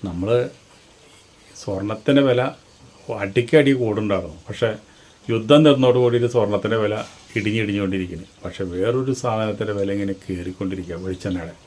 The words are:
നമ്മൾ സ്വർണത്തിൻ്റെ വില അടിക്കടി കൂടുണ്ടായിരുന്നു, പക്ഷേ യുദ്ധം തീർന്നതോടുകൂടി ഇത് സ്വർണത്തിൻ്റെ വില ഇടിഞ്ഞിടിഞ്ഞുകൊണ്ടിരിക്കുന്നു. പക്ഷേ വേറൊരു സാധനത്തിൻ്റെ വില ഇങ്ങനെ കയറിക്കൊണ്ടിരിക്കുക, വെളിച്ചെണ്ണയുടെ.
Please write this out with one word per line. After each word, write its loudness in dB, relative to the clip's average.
നമ്മൾ -4
സ്വർണത്തിൻ്റെ 0
വില 4
അടിക്കടി 4
കൂടുണ്ടായിരുന്നു, -2
പക്ഷേ -2
യുദ്ധം 6
തീർന്നതോടുകൂടി 4
ഇത് 0
സ്വർണത്തിൻ്റെ 2
വില 0
ഇടിഞ്ഞിടിഞ്ഞുകൊണ്ടിരിക്കുന്നു. -2
പക്ഷേ -8
വേറൊരു -2
സാധനത്തിൻ്റെ -4
വില -2
ഇങ്ങനെ -4
കയറിക്കൊണ്ടിരിക്കുക, -8
വെളിച്ചെണ്ണയുടെ. -8